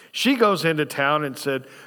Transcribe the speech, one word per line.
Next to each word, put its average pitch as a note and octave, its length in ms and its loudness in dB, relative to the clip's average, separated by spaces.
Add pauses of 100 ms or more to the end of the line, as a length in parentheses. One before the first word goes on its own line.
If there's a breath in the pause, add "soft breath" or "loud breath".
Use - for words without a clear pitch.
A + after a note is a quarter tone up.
(120 loud breath)
She C4+ 220 2
goes G3+ 300 2
into D3+ 220 0
town D3 380 0
and C3 120 -6
said, C3+ 300 -4 (200 loud breath)